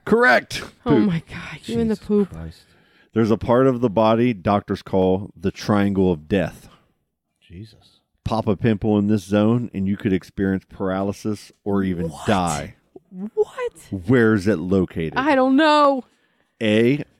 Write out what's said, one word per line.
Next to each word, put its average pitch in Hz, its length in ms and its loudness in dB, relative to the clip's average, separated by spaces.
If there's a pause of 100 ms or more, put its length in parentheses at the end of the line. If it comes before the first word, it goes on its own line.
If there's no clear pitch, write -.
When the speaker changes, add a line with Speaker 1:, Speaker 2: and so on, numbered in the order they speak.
Speaker 1:
Correct. 233 560 2 (240)
Speaker 2:
Oh 247 60 2
Speaker 1:
Poop. 214 160 4
Speaker 2:
my 165 220 -2
God, 170 340 -16
you 233 160 -4
and 226 100 0
the 214 60 -2
Speaker 3:
Jesus - 100 -12
Speaker 2:
poop. 208 240 0
Speaker 3:
Christ. 82 320 -14 (500)
Speaker 1:
There's 110 180 2
a 113 60 2
part 123 300 2
of 123 140 0
the 123 100 0
body 113 420 2
doctors 101 500 -2
call 92 540 0
the 90 140 -4
triangle 101 600 0
of 76 160 -4
death. 90 420 -4 (720)
Speaker 3:
Jesus. - 600 -20 (240)
Speaker 1:
Pop 110 220 -4
a 101 100 0
pimple 107 420 0
in 101 100 0
this 104 160 -2
zone 107 500 0
and 95 120 -4
you 98 120 -4
could 101 160 -2
experience 95 540 -2
paralysis 98 840 -6 (120)
or 98 180 0
even 87 260 -2
Speaker 2:
What? - 180 -14
Speaker 1:
die. 85 500 -2 (580)
Speaker 2:
What? 466 380 -4 (180)
Speaker 1:
Where 110 440 2
is 92 120 0
it 101 120 0
located? 87 580 -2
Speaker 2:
I 277 180 0
don't 262 220 2
know. 294 480 2 (580)
Speaker 1:
A, 117 420 2 (160)